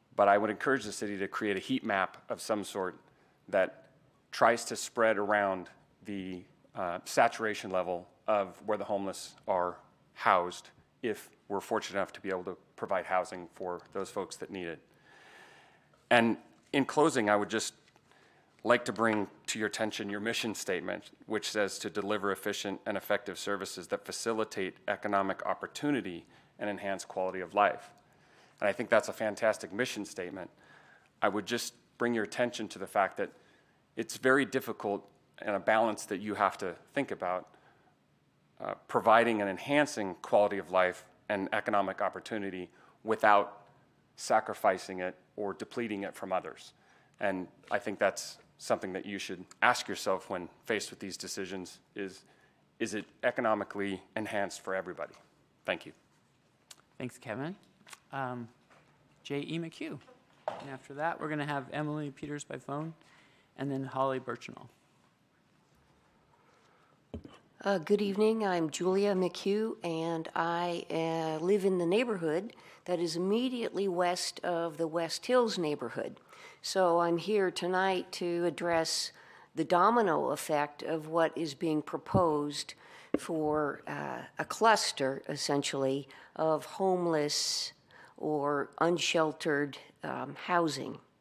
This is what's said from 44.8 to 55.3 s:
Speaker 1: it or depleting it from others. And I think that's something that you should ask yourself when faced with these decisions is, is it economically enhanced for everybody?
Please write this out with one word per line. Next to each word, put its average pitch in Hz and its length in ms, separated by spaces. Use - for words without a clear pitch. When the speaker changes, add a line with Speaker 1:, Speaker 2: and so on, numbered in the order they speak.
Speaker 1:
it 90 160
or 101 180
depleting 104 500
it 95 120
from 98 160
others. 87 420
And 95 280
I 104 100
think 101 200
that's - 380
something 104 360
that 95 120
you 101 120
should 92 280
ask 120 260
yourself 95 420
when 90 180
faced 104 260
with - 100
these 95 180
decisions 95 640
is, 98 300
is 113 140
it 104 120
economically 104 800
enhanced 104 460
for 95 140
everybody? 87 400